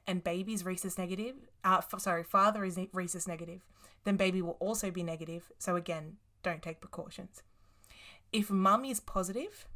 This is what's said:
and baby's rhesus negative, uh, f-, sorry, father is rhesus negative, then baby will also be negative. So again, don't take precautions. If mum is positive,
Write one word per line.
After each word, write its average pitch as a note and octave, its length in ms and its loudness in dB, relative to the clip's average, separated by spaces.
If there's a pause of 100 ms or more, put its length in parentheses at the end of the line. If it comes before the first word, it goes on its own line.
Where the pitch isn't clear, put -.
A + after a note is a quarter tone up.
and F3+ 160 0
baby's F#3+ 440 -2
rhesus F#3 320 -4
negative, G3 380 -4 (280)
uh, F#3 140 8
f-, - 220 -4
sorry, E3+ 220 2
father G#3 440 4
is F3+ 120 -4 (140)
rhesus F3+ 340 -4
negative, E3+ 380 -8 (400)
then G3+ 140 4
baby F#3 240 4
will E3+ 180 -4
also G3+ 300 0
be F3 120 -4
negative. E3 560 -8
So F3+ 180 0
again, E3 420 -4 (240)
don't E3 180 -2
take E3 220 -8
precautions. - 600 -12 (920)
If G#3 180 2
mum G3 340 6
is C4 160 -2
positive, G3+ 760 -4